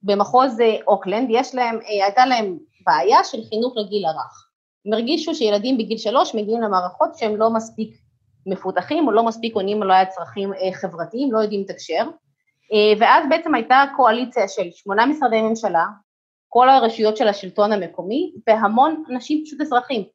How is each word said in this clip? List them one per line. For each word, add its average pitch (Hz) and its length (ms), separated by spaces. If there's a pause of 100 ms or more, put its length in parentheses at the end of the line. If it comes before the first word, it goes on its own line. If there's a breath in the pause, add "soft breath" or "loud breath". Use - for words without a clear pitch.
במחוז, 214 580
אה, 220 140 (120)
אוקלנד, 202 440
יש 262 240
להם, 240 200
אה, 208 300
הייתה 202 200
להם 220 320 (280)
בעיה 185 380
של - 140 (120)
חינוך 240 280
לגיל 202 280
הרך. 147 420 (380)
הם 208 80
הרגישו 302 420
שילדים 214 420
בגיל 220 200
שלוש 247 380
מגיעים 220 260
למערכות 196 560
שהם 214 180
לא 220 140
מספיק 220 460 (500)
מפותחים, 196 600
או 226 40
לא 220 120
מספיק 226 320
עונים, 202 260
או 190 60
לא 185 60
היה 185 120
צרכים, 190 480
אה, 185 200
חברתיים, 196 580
לא 220 80
יודעים 208 220
לתקשר. 190 420 (680)
אה, 214 260
ואז 247 300
בעצם 330 260
הייתה 254 280 (120)
קואליציה 240 520
של 185 240
שמונה 202 340
משרדי 262 360
ממשלה, 220 440 (640)
כל 247 200
הרשויות 226 480
של 220 100
השלטון 202 440
המקומי, 202 640 (140)
והמון 233 600
אנשים 302 360
פשוט 294 160
אזרחים 247 420 (120)